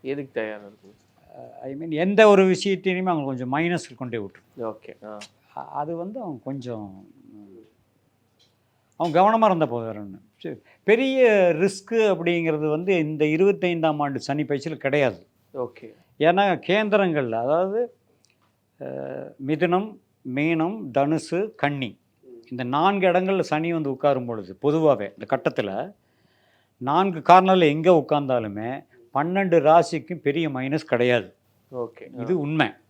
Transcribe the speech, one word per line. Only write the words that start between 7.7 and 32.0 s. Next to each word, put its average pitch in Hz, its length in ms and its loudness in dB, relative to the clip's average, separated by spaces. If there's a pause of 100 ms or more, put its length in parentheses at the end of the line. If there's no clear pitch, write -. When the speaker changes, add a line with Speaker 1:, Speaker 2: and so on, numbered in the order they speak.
Speaker 2:
அவங்க 165 160 -2
கவனமா 220 300 4
இருந்தா 170 200 2
போதும், 117 220 -6
வேற 107 140 -10
ஒண்ணு. 95 180 -16 (180)
சரி, 151 200 -12 (300)
பெரிய 262 320 2 (340)
ரிஸ்க்கு 196 540 -2
அப்படிங்கிறது 165 600 0
வந்து 175 300 0
இந்த 156 260 -2
இருபத்தைந்தாம் 165 760 0
ஆண்டு 139 180 -4
சனி 143 260 -4
பயிற்சியில் 143 400 -6
கிடையாது. 135 340 0 (340)
Speaker 1:
ஓகே. 123 340 -10 (320)
Speaker 2:
ஏன்னா 175 260 4 (180)
கேந்திரங்கள்ல, 185 800 0
அதாவது, 180 380 -2 (1000)
அ, 135 60 -12 (500)
மிதுனம், 170 520 0 (360)
மீனம், 160 520 -2 (140)
தனுசு, 147 480 -2 (160)
கன்னி, 139 360 -4 (580)
இந்த 127 140 -8
நான்கு 180 440 0
இடங்கள்ல 185 340 2
சனி 156 300 -2
வந்து 156 200 -4
உட்காரும் 131 340 0
பொழுது, 101 360 -10
பொதுவாவே 147 480 2
இந்த - 180 -16
கட்டத்துல 127 420 -2 (1120)
நான்கு 165 380 0
கார்னர்ல 185 480 6
எங்க 156 240 2
உட்கார்ந்தாலுமே 123 760 0 (460)
பன்னெண்டு 175 460 2
ராசிக்கும் 165 600 2
பெரிய 151 280 -2
மைனஸ் 135 340 -4
கிடையாது. 120 440 0 (440)
Speaker 1:
ஓகே, 123 340 -12